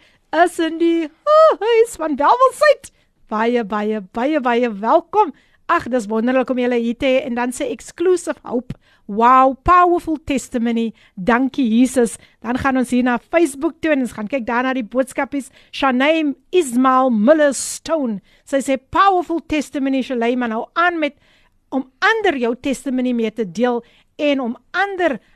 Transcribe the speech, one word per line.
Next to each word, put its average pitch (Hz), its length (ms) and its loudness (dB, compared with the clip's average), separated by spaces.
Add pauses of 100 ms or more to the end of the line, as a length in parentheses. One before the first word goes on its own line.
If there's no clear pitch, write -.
(460)
is 349 140 -6
in 330 200 -2
die 330 300 0 (500)
huis 466 360 2
van 311 200 -6
Welwelsheid. 494 760 2 (360)
Baie, 233 360 -2
baie, 214 380 -4
baie, 254 400 -2
baie 240 300 0
welkom. 294 600 0 (360)
Ag, 330 200 0
dis 233 200 -4
wonderlik 240 420 0
om 254 80 -2
julle 247 220 0
hier 233 180 -4
te - 80 -6
hê. 262 200 0
En 240 100 -6
dan 247 160 -4
sê 269 180 -6
Exclusive 339 760 -4
Hope, 240 300 -8 (320)
"Wow, 254 480 4 (100)
powerful 349 640 2
testimony. 233 680 -4 (220)
Dankie 247 520 0 (120)
Jesus." 254 360 2 (260)
Dan 233 160 -4
gaan 262 200 0
ons 247 120 -2
hier 247 140 0
na 240 160 0
Facebook 320 600 -2
toe 320 120 0
en 285 80 2
ons 247 120 -4
gaan 214 160 -10
kyk 254 200 -4
daar 240 160 -2
na 262 100 -2
die 254 100 -4
boodskapies. 262 680 -4 (220)
Shanaim 277 640 0 (160)
Ismail 262 600 2
Miller 277 420 4
Stone. 262 640 -6 (260)
Sy 277 160 -4
sê, 269 160 -2 (120)
"Powerful 349 580 0
testimony, 269 540 -2
Shanaim, 247 420 -2
en 233 80 -4
hou 220 220 -6
aan 339 260 0
met 294 140 -4 (560)
om 269 300 -6
ander 392 400 2
jou 240 160 -2
testimony 254 580 -4
mee 226 180 -2
te 208 200 -6
deel 240 320 -2 (340)
en 285 220 0
om 254 180 -6 (140)
ander 359 480 -2 (160)